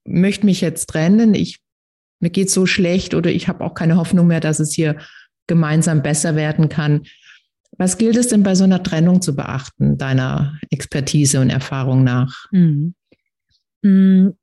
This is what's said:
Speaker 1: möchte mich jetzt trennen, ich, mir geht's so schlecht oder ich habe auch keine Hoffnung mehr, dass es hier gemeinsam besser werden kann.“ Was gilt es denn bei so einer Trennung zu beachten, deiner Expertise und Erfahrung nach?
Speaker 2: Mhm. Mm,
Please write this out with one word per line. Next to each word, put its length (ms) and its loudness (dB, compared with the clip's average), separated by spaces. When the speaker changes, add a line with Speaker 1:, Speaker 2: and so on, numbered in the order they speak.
Speaker 1:
möchte 400 0
mich 160 2
jetzt 300 -4
trennen, 440 2
ich, 240 -4
mir 100 -2
geht's 220 -2
so 140 0
schlecht 480 -2
oder 160 0
ich 180 -2
habe 160 -6
auch 100 -8
keine 220 0
Hoffnung 300 2
mehr, 140 2
dass 200 -2
es 140 -2
hier 220 -2
gemeinsam 560 0
besser 340 -2
werden 320 0
kann.“ 360 -2
Was 180 -2
gilt 220 2
es 100 0
denn 140 2
bei 120 2
so 100 2
einer 180 2
Trennung 400 2
zu 120 -4
beachten, 600 -4
deiner 600 -2
Expertise 680 -2
und 80 2
Erfahrung 560 -2
nach? 460 -2
Speaker 2:
Mhm. 440 0
Mm, 480 4